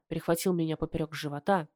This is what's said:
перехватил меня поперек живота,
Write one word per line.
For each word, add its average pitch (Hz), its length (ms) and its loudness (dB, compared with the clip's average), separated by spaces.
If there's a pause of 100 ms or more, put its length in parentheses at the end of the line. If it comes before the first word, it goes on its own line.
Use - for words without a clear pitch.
перехватил 170 460 0
меня 160 220 0
поперек 156 380 -4
живота, 151 600 0